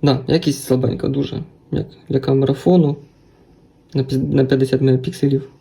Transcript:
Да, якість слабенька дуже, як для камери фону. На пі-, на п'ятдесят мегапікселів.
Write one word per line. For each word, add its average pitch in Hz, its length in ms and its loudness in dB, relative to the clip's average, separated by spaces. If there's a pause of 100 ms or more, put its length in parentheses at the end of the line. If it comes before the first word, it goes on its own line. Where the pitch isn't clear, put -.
Да, 135 260 2
якість 156 360 0
слабенька 127 440 -2
дуже, - 360 -4 (280)
як - 140 -4 (240)
для 135 100 0
камери 135 340 0
фону. 160 420 4 (960)
На 135 100 -2
пі-, 135 300 -2
на 135 120 4
п'ятдесят 131 360 0
мегапікселів. 135 680 0 (120)